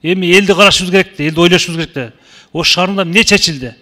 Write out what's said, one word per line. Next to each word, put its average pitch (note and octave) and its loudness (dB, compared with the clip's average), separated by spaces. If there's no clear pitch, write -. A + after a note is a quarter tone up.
Эми F3+ -2
элди F#3+ 4
карашыбыз F#3 2
керек F#3 0
да, C#3+ -6
элди D#3+ -2
ойлошубуз F3 2
керек D#3+ -8
да. A#2 -10
Ош D#3 -4
шаарында F#3+ 0
эмне F3+ 0
чечилди? D3 -2